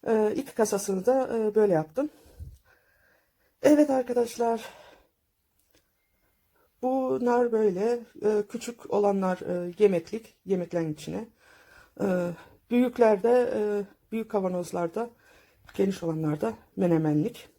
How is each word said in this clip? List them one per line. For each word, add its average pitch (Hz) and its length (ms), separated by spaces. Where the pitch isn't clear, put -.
E, 214 300
iki - 180
kasasını 196 520
da, 254 320
e, 214 160
böyle 208 180
yaptım. 170 380
Evet 294 280
arkadaşlar. 240 760
Bunlar 247 720
böyle, 214 460
e, 214 260
küçük - 460
olanlar, 196 460
e, 175 380
yemeklik, 202 560
yemeklerin 170 460
içine. 170 360
E, 202 60
büyükler 240 520
de, 240 320
e, 220 60
büyük 220 180
kavanozlarda, 180 800
geniş 196 280
olanlar 156 380
da 226 120
menemenlik. 160 720